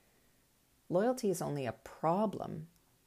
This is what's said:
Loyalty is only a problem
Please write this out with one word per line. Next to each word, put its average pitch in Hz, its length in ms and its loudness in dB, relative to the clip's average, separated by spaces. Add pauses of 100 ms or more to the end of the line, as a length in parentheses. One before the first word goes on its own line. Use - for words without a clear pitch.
(920)
Loyalty 226 380 2
is 175 100 0
only 143 260 -2
a 110 60 -2
problem 170 920 -2 (400)